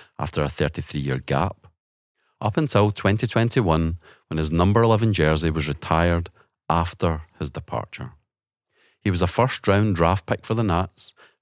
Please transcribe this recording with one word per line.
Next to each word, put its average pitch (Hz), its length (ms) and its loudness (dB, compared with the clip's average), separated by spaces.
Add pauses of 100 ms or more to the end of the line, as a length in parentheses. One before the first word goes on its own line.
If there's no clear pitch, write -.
(180)
after - 260 -4
a 71 60 -2
thirty-three-year 71 760 -4
gap, - 420 -4 (720)
up 107 160 -4
until 104 360 2
twenty 104 360 -2
twenty-one, 85 720 0 (320)
when 80 80 -4
his 78 140 0
number 98 300 4
eleven 113 300 4
jersey 78 380 2
was 76 180 -2
retired 85 600 0 (400)
after 85 540 -2 (160)
his 73 120 -6
departure. - 600 -12 (880)
He 104 120 -2
was 90 100 0
a 90 60 2
first-round 104 680 2
draft 85 300 2
pick - 180 -4
for 113 120 -4
the 113 80 -2
Nats, 92 500 -4 (280)